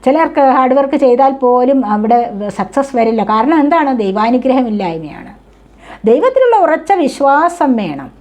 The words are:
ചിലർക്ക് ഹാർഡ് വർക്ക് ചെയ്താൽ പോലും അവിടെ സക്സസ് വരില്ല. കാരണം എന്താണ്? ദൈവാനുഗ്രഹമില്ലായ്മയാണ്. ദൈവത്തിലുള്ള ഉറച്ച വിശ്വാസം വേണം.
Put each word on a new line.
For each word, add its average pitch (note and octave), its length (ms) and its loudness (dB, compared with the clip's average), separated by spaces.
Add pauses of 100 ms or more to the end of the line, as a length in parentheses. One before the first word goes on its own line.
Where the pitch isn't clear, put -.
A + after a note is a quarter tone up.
ചിലർക്ക് D4+ 400 2 (120)
ഹാർഡ് C4 220 2
വർക്ക് C#4 280 0
ചെയ്താൽ C4 260 4 (120)
പോലും B3 360 2 (140)
അവിടെ A3 260 2 (380)
സക്സസ് C4+ 400 -4
വരില്ല. A3+ 340 0
കാരണം C4 320 2
എന്താണ്? D4 280 0 (100)
ദൈവാനുഗ്രഹമില്ലായ്മയാണ്. G#3 1300 -2 (800)
ദൈവത്തിലുള്ള A#4+ 540 2
ഉറച്ച D#4+ 280 -2 (140)
വിശ്വാസം C#4+ 640 0 (120)
വേണം. C#3 260 -8 (120)